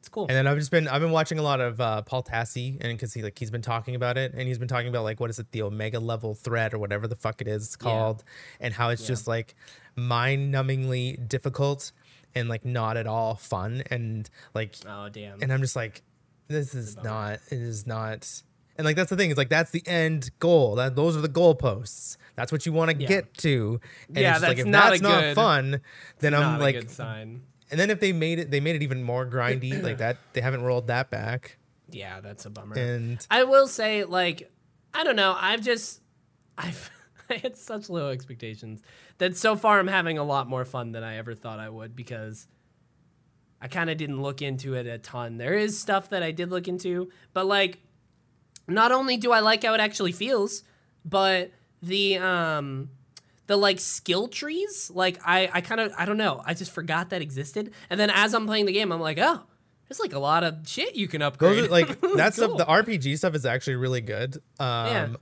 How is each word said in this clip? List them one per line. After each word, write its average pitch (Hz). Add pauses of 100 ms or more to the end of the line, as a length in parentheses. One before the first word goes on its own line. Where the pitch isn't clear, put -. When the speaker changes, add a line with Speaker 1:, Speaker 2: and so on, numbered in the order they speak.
Speaker 1:
It's -
cool. 208
Speaker 2:
And 131
then 135
I've 143
just 147
been, 160
I've 139
been 165
watching 160
a 156
lot 143
of, 120
uh, 110
Paul 127
Tassi, 123
and 117
'cause 117
he, 113
like, 104
he's 110
been 113
talking 117
about 123
it, 131
and 127
he's 127
been 123
talking 123
about, 120
like, 107
what 117
is 110
it, 113
the 110
Omega 107
level 113
threat 113
or 110
whatever 104
the 110
fuck -
it 107
is 107
Speaker 1:
Yeah. -
Speaker 2:
called, 110 (380)
and 120
how 117
it's 117
Speaker 1:
Yeah. -
Speaker 2:
just, 120
like, 113 (800)
mind-numbingly 131
difficult 139 (420)
and, 120
like, 113
not 117
at 113
all 110
fun, 110
and, 113 (260)
like, 110 (140)
Speaker 1:
Oh, 101
damn. 104
Speaker 2:
and 131
I'm 131
just 131
like, 113 (460)
"This 147
Speaker 1:
That's -
a 131
Speaker 2:
is 107
Speaker 1:
bummer. 117
Speaker 2:
not, 107 (180)
it 135
is 110
not." 110 (340)
And, 156
like, 151
that's 185
the 190
thing, 185
is, 139
like, 139
that's 160
the 165
end 160 (100)
goal. 151
That, 127
those 160
are 151
the 151
goalposts. 131 (180)
That's 123
what 156
you 165
wanna 160
Speaker 1:
Yeah. 135
Speaker 2:
get 190
to. 117 (280)
And -
Speaker 1:
Yeah, 180
Speaker 2:
it's 160
just -
like, 175
Speaker 1:
that's 131
Speaker 2:
if 127
Speaker 1:
not 202
Speaker 2:
that's 180
Speaker 1:
a -
Speaker 2:
not 196
Speaker 1:
good, 147
Speaker 2:
fun, 143 (380)
then 147
Speaker 1:
not 147
Speaker 2:
I'm 147
Speaker 1:
a 143
Speaker 2:
like, 135
Speaker 1:
good 117
sign. 113 (280)
Speaker 2:
and 151
then 196
if 208
they 190
made 165
it, 147
they 143
made 156
it 147
even 131
more 123
grindy 127
Speaker 1:
<clears throat> -
Speaker 2:
like 110
that. 117 (160)
They 127
haven't 127
rolled 123
that 123
back. 110 (300)
Speaker 1:
Yeah, 95
that's 104
a 104
bummer. 104
Speaker 2:
And 120
Speaker 1:
I 247
will 269
say, 214
like, 175 (420)
I 311
don't 277
know. 190
I've 202
just, 226 (580)
I've, - (200)
<laughs> -
I 247
had 240
such 214
low 160
expectations 113 (360)
that 180
so 220
far 208
I'm 185
having 170
a 147
lot 139
more 127
fun 123
than 113
I 110
ever 113
thought 110
I 110
would 110
because 110 (1120)
I 127
kinda 165
didn't 147
look 139
into 135
it 123
a 117
ton. 117
There 123
is 214
stuff 196
that 185
I 160
did 175
look 180
into, 180 (220)
but, 185
like, 196 (880)
not 220
only 262
do 240
I 226
like 220
how 220
it 220
actually 208
feels, 214 (400)
but 190 (320)
the, 190
um, 156 (560)
the, 202
like, 196
skill -
trees, 349
like, 180
I, 185
I 180
kinda, 226
I 170
don't 208
know. 202
I 165
just 175
forgot 165
that 180
existed. 151 (180)
And 190
then 208
as 208
I'm 220
playing 214
the 190
game, 202
I'm 165
like, 156
"Oh, 311 (440)
there's, 277
like, 403
a 139
lot 151
of 156
shit 381
you 208
can 151
upgrade." 156
Speaker 2:
Those 226
are, -
like, 175
Speaker 1:
<laughs> 370
Speaker 2:
that 180
stuff, 226
Speaker 1:
Cool. -
Speaker 2:
the 160
R 170
P 220
G 139
stuff 160
is 143
actually 127
really 127
good. 113 (220)
Um, 120
Speaker 1:
Yeah. 160 (140)